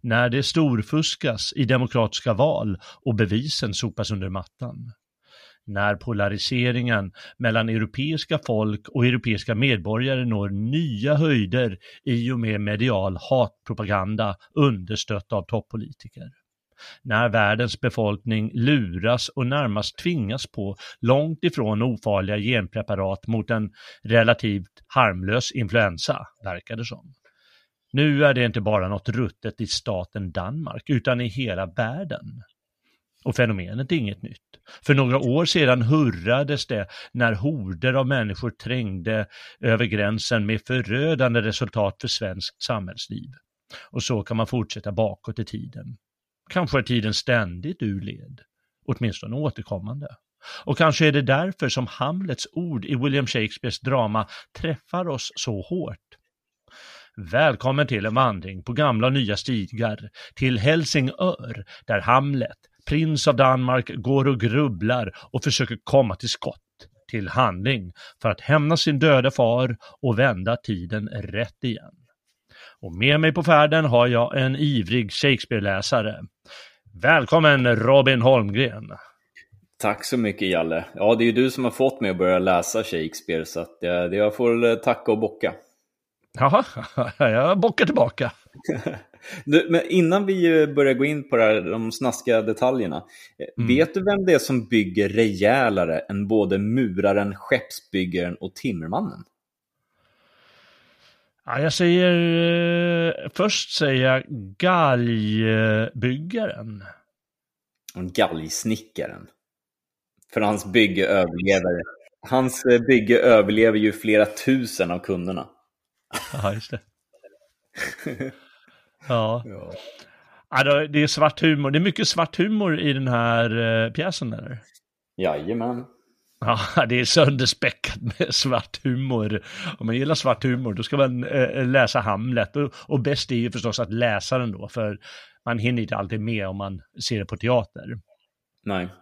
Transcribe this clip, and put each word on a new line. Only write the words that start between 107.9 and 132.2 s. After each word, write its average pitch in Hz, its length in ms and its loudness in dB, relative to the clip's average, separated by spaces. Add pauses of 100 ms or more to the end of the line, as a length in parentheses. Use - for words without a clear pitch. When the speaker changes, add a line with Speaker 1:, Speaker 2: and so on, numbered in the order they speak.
Speaker 2:
Galgsnickaren. 90 1300 -4 (1040)
För 113 80 -2
hans 101 320 -2
bygge 98 340 4
överlever. 90 760 2 (380)
Hans, 131 440 0
eh, 120 160 6
bygge 117 400 4
överlever 110 580 6
ju 107 140 4
flera 107 340 4
tusen 113 640 -2
av 90 80 -4
kunderna. 90 480 -4 (840)
Speaker 1:
Ja, 101 220 -2
just 107 160 -12
det. 113 140 -10
Speaker 2:
<laughs> - 60 -20 (2250)
Speaker 1:
Ja. 117 380 0
Speaker 2:
Ja. 90 260 -16 (800)
Speaker 1:
Ja, 131 140 2
då, 143 220 4
det 147 160 2
är 151 40 4
svart 147 340 2
humor. 147 300 2
Det 147 80 2
är - 20 4
mycket 202 280 0
svart - 300 -2
humor 196 420 0
i 151 120 0
den 135 160 -2
här, 117 500 2 (280)
eh, 113 60 -4
pjäsen, 139 400 -4
eller? 110 260 -12 (580)
Speaker 2:
Jajamän. 110 680 -4 (560)
Speaker 1:
Ja, 110 180 0 (160)
<laughs> 139 140 4
det 123 120 2
är 120 40 0
sönderspäckat 135 920 2 (220)
med 160 160 -2
svart - 500 -2
humor. 123 580 -2 (360)
Om 117 80 -8
man 113 100 -2
gillar 139 180 0
svart 131 280 0
humor, 123 320 0
då 113 80 -6
ska 143 140 -4
man, 127 280 2
eh, 131 420 0
läsa 127 340 2
Hamlet. 110 560 -2